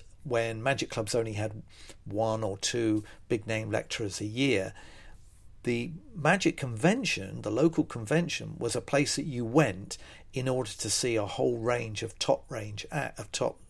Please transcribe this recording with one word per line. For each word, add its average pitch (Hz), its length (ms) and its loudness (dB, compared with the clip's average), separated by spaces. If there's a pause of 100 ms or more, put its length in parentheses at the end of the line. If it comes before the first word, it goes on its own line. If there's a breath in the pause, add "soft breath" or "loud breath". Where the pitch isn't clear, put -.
(240)
when 113 380 0
magic 135 280 0
clubs 110 240 -2
only 113 200 0
had 107 280 -4 (420 loud breath)
one 110 380 0
or 101 160 -2
two 110 460 2 (240 loud breath)
big-name 110 420 0
lecturers 107 500 -2
a 104 40 -4
year, 110 480 2 (920 loud breath)
the 120 260 0 (240)
magic 165 420 4
convention, 120 880 0
the 107 80 -2
local 156 340 4
convention, 117 760 -2
was 120 180 -2
a 117 60 -4
place 139 340 2
that 139 80 -2
you 123 200 -2
went 113 540 2 (340 loud breath)
in 131 140 -2
order 127 240 0
to - 200 -4
see 120 260 2
a 104 80 2
whole 123 320 2
range 113 460 -2
of - 160 -8
top - 320 2
range 104 420 -8
a-, 139 260 -2
of 104 140 -12
top - 260 -2 (120)